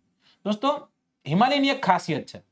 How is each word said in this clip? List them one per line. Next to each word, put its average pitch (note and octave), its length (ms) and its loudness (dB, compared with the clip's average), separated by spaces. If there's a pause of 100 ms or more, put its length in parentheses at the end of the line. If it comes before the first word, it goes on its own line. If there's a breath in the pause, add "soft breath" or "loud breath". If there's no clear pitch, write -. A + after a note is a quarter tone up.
(460 soft breath)
દોસ્તો C4+ 440 -2 (360)
હિમાલયની C4+ 440 2
એક C4 120 -2
ખાસિયત - 440 0
છે. - 140 -18 (120)